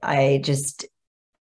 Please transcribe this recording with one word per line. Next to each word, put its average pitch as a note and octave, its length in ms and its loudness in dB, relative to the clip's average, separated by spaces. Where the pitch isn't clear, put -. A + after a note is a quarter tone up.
I C#3 420 2
just, C#3+ 420 -4